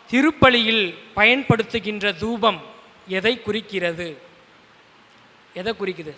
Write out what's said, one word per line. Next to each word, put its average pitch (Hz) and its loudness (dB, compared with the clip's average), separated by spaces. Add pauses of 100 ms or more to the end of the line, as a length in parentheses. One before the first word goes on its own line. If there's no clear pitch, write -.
(120)
திருப்பலியில் 233 4 (180)
பயன்படுத்துகின்ற 214 0
தூபம் 208 -2 (460)
எதை 202 -2
குறிக்கிறது? 175 -6 (1400)
எதை 190 -6
குறிக்குது? 170 -8